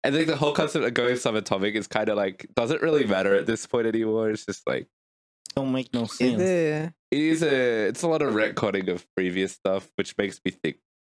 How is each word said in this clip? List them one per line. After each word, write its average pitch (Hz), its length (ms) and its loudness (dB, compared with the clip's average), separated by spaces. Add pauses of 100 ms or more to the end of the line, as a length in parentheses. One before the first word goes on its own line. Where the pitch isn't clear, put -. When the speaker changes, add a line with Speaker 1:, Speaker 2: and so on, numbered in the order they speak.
Speaker 1:
I 139 60 2
think 156 160 2
the 151 100 0
whole 147 160 2
concept 151 320 0
of 120 80 0
going 123 220 2
subatomic 107 580 0
is 104 140 -4
kinda, 107 280 0
like, 98 400 -2
doesn't 120 260 0
really 151 240 4
matter 98 300 2
at 95 100 2
this 113 220 -2
point 117 200 0
anymore. 110 440 0
It's 107 140 -6
just, - 200 -8
like, 65 220 -4 (680)
Speaker 2:
Don't 135 180 -2
make 131 200 -4
no 120 100 0
Speaker 3:
Is - 140 -8
Speaker 2:
sense. 123 200 2
Speaker 3:
there 165 560 0 (180)
Speaker 1:
it 139 100 0
is 160 220 2
a, 123 440 2
it's - 160 -2
a 170 60 0
lot 156 120 2
of 127 120 0
retconning 101 560 0
of 90 160 -4 (100)
previous 92 380 -2
stuff, 95 420 -2
which - 220 -4
makes 98 280 -2
me 92 60 0
think - 280 -6 (340)